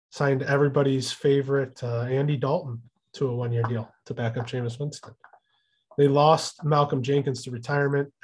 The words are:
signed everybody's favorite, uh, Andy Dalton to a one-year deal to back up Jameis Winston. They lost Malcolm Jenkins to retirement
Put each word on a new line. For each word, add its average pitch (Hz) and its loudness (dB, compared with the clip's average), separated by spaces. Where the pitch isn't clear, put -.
signed 139 0
everybody's 139 2
favorite, 139 0
uh, 117 -2
Andy 139 0
Dalton 131 -4
to 139 -2
a 123 -4
one-year 120 -2
deal 113 -4
to 117 -10
back 117 -2
up 117 -4
Jameis 120 -6
Winston. 143 -10
They 143 6
lost 147 4
Malcolm 143 2
Jenkins 139 -2
to 127 -12
retirement 143 -2